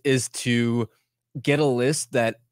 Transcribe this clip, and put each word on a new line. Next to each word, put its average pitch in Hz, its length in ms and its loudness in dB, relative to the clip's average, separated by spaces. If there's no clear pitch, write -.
is 135 260 0
to 120 600 -2
get 143 180 2
a 151 60 2
list 131 460 0
that 113 300 0